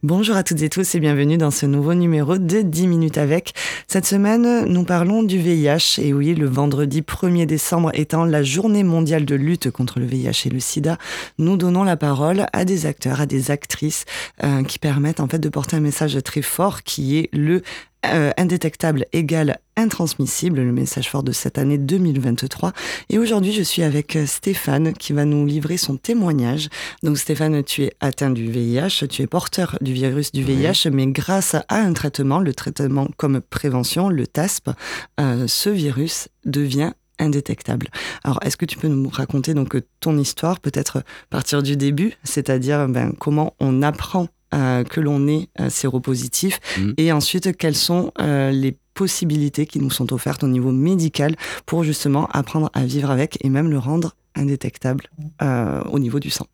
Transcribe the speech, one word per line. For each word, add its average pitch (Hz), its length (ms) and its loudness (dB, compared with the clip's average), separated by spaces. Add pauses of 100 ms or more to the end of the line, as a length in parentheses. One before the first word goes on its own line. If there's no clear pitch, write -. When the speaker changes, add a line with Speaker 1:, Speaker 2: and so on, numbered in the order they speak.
(100)
Speaker 1:
Bonjour 214 240 2
à 190 80 2
toutes 165 200 0
et 156 60 0
tous 180 280 -2
et - 20 2
bienvenue 147 400 4
dans 151 140 4
ce 147 140 0
nouveau 143 280 2
numéro 165 420 2
de 190 260 2
dix 175 260 2
minutes 165 280 2
avec. 147 360 0 (340)
Cette - 200 0
semaine, 226 580 4
nous 180 180 2
parlons 180 400 2
du 190 160 2
V 170 180 2
I 151 100 4
H. 151 340 2
Et 143 120 2
oui, 143 220 2
le 151 140 2
vendredi 139 520 2
premier 175 460 0
décembre 160 480 0
étant 160 300 0
la 151 180 4
journée 196 400 2
mondiale 165 420 2
de 143 120 0
lutte 147 340 0
contre 123 300 -2
le 127 60 -2
V 123 100 -2
I 127 100 -2
H 117 220 -2
et - 20 -2
le 127 80 -2
sida, 151 400 -2 (400)
nous 170 180 4
donnons 180 280 2
la 180 120 2
parole 151 560 2
à - 120 0
des 180 220 0
acteurs, 139 340 -2
à 147 60 2
des 135 260 0
actrices, - 520 -4 (380)
euh, 139 220 2
qui - 160 -8
permettent 147 400 0
en 139 80 -2
fait 165 100 -2
de 151 100 -2
porter 147 280 -4
un 156 40 2
message 147 440 0
très - 180 -4
fort 175 400 -2
qui 139 340 -2
est 160 160 0
le, 156 300 2 (440)
euh, 151 300 2
indétectable 165 760 0
égale 156 480 0 (160)
intransmissible, 170 840 0
le 123 120 2
message 135 360 -2
fort 143 140 -2
de 131 100 -2
cette - 240 -4
année 143 220 2
deux 143 200 0
mille 160 220 2
vingt-trois. 135 520 -2 (360)
Et 208 100 2
aujourd'hui, 214 340 2
je 214 100 0
suis 170 200 0
avec, 147 340 0
euh, 151 100 0
Stéphane 160 680 0
qui - 200 -6
va 147 120 2
nous 147 220 2
livrer 151 300 -2
son 139 200 -2
témoignage. 151 720 0 (340)
Donc 151 160 2
Stéphane, 156 440 0
tu 139 220 -2
es - 160 -2
atteint 139 300 0
du 113 200 -2
V 120 120 0
I 117 140 0
H, 151 300 0
tu - 160 -4
es 135 40 -2
porteur - 540 -2
du 135 120 -2
virus 131 400 -2
du 143 120 -2
Speaker 2:
Oui. 135 120 0
Speaker 1:
V 135 60 2
I 147 40 2
H, 175 240 2
mais 135 160 2
grâce 170 480 0
à 165 220 0
un 208 160 4
traitement, 143 480 0
le 156 140 0
traitement 139 540 -2 (100)
comme 135 220 0
prévention, 139 680 -2
le 147 180 0
tasp, - 440 -2 (480)
euh, 127 280 2
ce - 220 -2
virus 156 600 -2 (160)
devient 143 480 0 (260)
indétectable. - 720 -2 (360)
Alors, 139 180 0
est-ce - 140 -2
que - 100 -2
tu - 120 -8
peux 156 100 -2
nous 135 220 0
raconter 135 420 -2
donc, 139 240 0
euh, 127 60 0 (180)
ton 160 160 0
histoire, 160 440 -2
peut-être 139 420 -4 (260)
partir 143 340 -2
du 139 140 0
début, 143 380 0 (100)
c'est-à-dire, 139 640 0
ben, 123 300 0
comment 151 420 0
on 135 220 2
apprend, 151 460 -2 (240)
euh, 127 320 0
que - 160 -4
l'on 143 280 2
est, 156 200 0 (120)
euh, 131 100 0
séropositif, 131 880 -2 (180)
Speaker 2:
Mhm. 101 180 0
Speaker 1:
et 160 160 4
ensuite, 170 440 0
quelles 151 200 0
sont, 175 440 0
euh, 139 300 2
les 135 260 0 (180)
possibilités 151 680 0
qui - 140 -6
nous 135 120 0
sont 127 220 -2
offertes 131 300 -4
au 143 60 2
niveau 127 240 2
médical 156 640 2 (300)
pour 165 180 0
justement 147 480 0
apprendre 151 420 -2
à 135 100 0
vivre 139 260 0
avec 135 340 0
et 139 40 2
même 143 220 2
le 147 80 2
rendre 156 380 -2 (180)
indétectable, 139 760 -2 (340)
euh, 120 420 0
au - 140 -2
niveau 127 200 0
du 139 120 -6
sang. - 240 -6